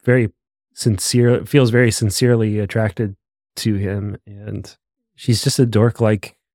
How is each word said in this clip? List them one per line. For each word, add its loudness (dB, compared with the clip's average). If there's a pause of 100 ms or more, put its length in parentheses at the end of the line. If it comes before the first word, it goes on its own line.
very 2 (420)
sincere, 0
feels 4
very 4
sincerely 0
attracted -2 (420)
to -2
him. -4 (100)
And -14 (380)
she's -2
just -2
a 4
dork 0
like -2 (180)